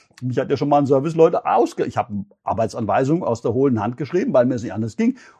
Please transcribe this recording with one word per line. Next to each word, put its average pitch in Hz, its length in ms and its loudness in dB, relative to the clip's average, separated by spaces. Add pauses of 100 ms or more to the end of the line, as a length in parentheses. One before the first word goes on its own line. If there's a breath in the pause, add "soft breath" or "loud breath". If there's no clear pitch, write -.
(220 soft breath)
mich 123 160 -6
hat 131 140 -2
ja 135 60 2
schon 143 120 -2
mal 147 80 4
ein 143 80 2
Service-Leute 160 640 2
ausge-, - 380 0
ich - 120 -8
habe 104 160 -4
eine 98 120 -6 (180)
Arbeitsanweisung 117 800 -2
aus 113 180 -2
der 120 140 -2
hohlen 131 260 2
Hand 120 160 -4
geschrieben, 180 360 -2
weil 127 120 4
mir 131 80 0
es 117 80 -6
nicht 98 120 -8
anders 110 220 -6
ging. 233 220 0 (220 loud breath)